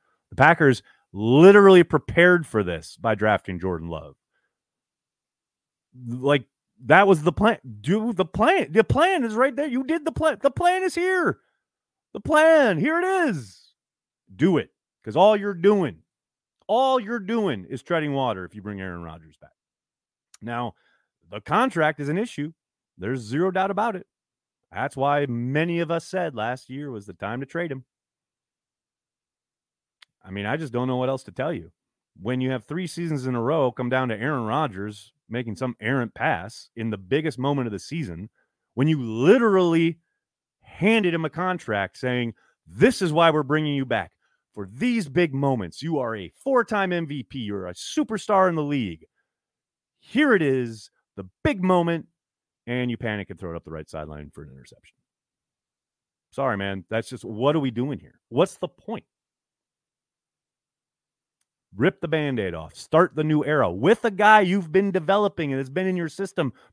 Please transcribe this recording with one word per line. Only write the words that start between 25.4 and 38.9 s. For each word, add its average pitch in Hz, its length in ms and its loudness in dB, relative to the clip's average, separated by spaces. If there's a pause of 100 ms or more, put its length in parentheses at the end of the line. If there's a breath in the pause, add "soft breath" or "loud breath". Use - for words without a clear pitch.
of 170 100 -2
us 165 160 -4
said 170 300 -6
last 117 340 -6
year 139 220 -12
was 104 140 -12
the 101 80 -16
time 104 260 -8
to 139 60 -8
trade 165 260 -8
him. 131 140 -12 (2500)
I 92 60 -20
mean, 101 160 -6
I 113 100 -2
just 151 180 -8
don't 123 140 -2
know 127 100 -2
what 127 120 -2
else 135 140 -6
to - 80 -20
tell 135 200 -6
you. 87 200 -10 (500)
When 127 200 -4
you 127 100 -2
have 127 140 -6
three 170 220 -8
seasons 156 380 -6
in 127 100 -2
a 120 60 -2
row 135 300 0
come 123 180 -6
down 127 200 0
to 107 100 -4
Aaron 131 240 -4
Rodgers 107 720 -6 (160)
making 117 260 -6
some 127 240 -6
errant 120 340 -2
pass 110 640 -4
in 113 140 -6
the 107 80 -4
biggest 131 420 -4
moment 139 260 -2
of 113 60 -6
the 98 80 -8
season, 104 500 -10 (440)
when 139 160 0
you 151 120 0